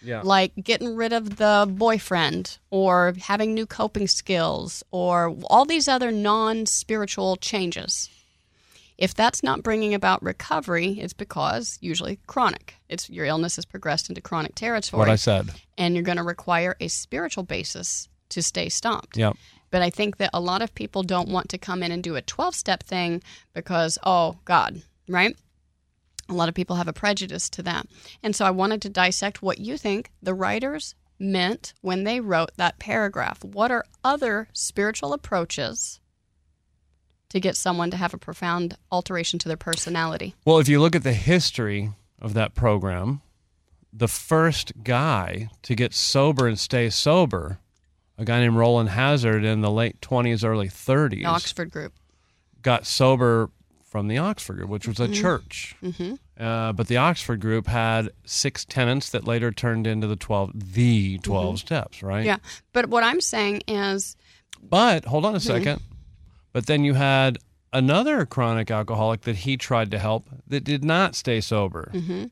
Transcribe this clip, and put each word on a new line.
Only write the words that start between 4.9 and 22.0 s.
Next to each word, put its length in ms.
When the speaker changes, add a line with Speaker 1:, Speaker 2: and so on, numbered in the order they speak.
Speaker 2:
or 540
all 180
these 240
other 240
non-spiritual 1300
changes. 720
If 180
that's 260
not 220
bringing 320
about 260
recovery, 800
it's 140
because 680
usually 460
chronic. 480
It's 220
your 160
illness 300
has 100
progressed 440
into 120
chronic 320
territory. 460
Speaker 1:
What 100
I 60
said. 340
Speaker 2:
And 180
you're 80
gonna 200
require 560
a 80
spiritual 560
basis 680
to 140
stay 260
stopped. 480
Speaker 1:
Yep. 200
Speaker 2:
But 100
I 80
think 280
that 160
a 80
lot 200
of 140
people 260
don't 280
want 200
to 80
come 240
in 100
and 120